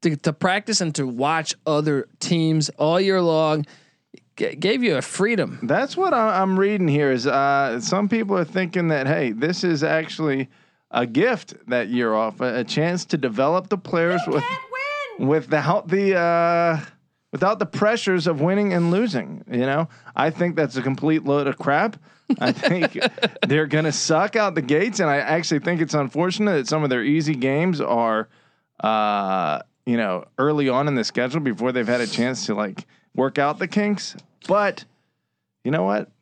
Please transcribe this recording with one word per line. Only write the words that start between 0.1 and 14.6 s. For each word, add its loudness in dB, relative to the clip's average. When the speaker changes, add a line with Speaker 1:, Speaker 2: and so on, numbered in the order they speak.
Speaker 1:
to -2
practice -2
and -2
to -2
watch -2
other 0
teams 0
all 2
year 2
long 2
g-, -4
gave 0
you 2
a -2
freedom. -2
Speaker 2:
That's 0
what 2
I, 2
I'm 2
reading 2
here 4
is, 0
uh, 2
some 0
people 0
are 2
thinking -2
that, 0
hey, 0
this -2
is 0
actually -2
a 0
gift 0
that 0
year 0
off, 0
a, -2
a -2
chance -2
to -2
develop 0
the -2
players 0
Speaker 3:
You -2
Speaker 2:
with, 0
Speaker 3:
can't -6